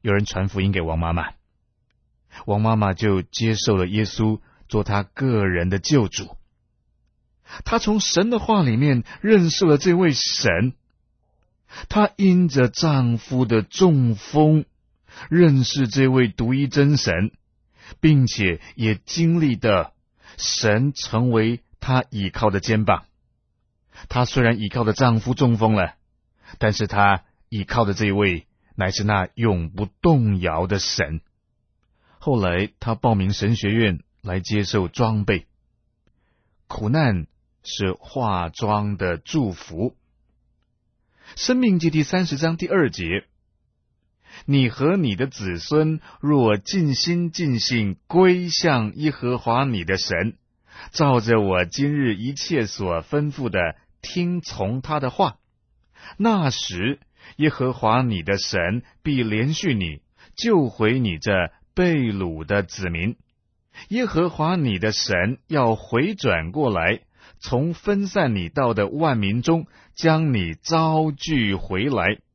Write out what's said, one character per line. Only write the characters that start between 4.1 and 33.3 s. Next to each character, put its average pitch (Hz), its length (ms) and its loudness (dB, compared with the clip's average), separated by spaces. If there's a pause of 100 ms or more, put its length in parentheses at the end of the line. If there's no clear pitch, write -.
做 107 160 -2
她 101 200 -2
个 113 440 -2
人 87 220 0
的 95 100 0
救 120 300 2
主。 - 280 -10 (1300)
她 226 120 -2
从 214 220 0
神 196 300 0
的 233 80 0
话 208 240 2
里 117 160 2
面 135 260 2 (160)
认 196 300 4
识 175 160 0
了 147 100 6
这 175 160 2
位 175 200 4
神， 113 600 0 (1160)
她 208 260 2
因 180 320 4
着 131 200 4
丈 127 500 2
夫 127 260 0
的 110 160 2
中 131 540 4
风， 151 500 4 (640)
认 151 360 6
识 135 220 -2
这 131 220 2
位 127 200 4
独 113 260 -2
一 139 120 0
真 143 300 4
神， 95 360 0 (680)
并 147 260 6
且 92 340 -2 (140)
也 110 200 0
经 165 460 -2
历 135 160 2
的 98 360 0 (440)
神 117 560 0
成 120 400 -2
为 113 280 0 (200)
她 127 300 0
倚 101 200 -4
靠 110 200 0
的 95 100 -2
肩 110 240 0
膀。 90 220 0 (1000)
她 123 160 0
虽 123 200 0
然 113 160 2
倚 107 80 -4
靠 120 160 -4
的 107 80 2
丈 120 260 2
夫 120 160 -2
中 123 220 2
风 110 180 2
了， 90 220 -2 (640)
但 107 140 0
是 104 140 -2
她 101 380 2 (240)
倚 101 160 -6
靠 117 200 0
的 98 100 0
这 107 100 -2
一 101 80 2
位 98 340 0 (300)
乃 95 160 -2
是 - 100 -4
那 101 320 0
永 92 360 -2
不 101 160 -6
动 117 520 2
摇 87 300 -2
的 98 100 -2
神。 80 420 -4 (1000)
后 135 180 0
来 92 400 0
她 117 160 -4
报 113 220 0
名 95 160 0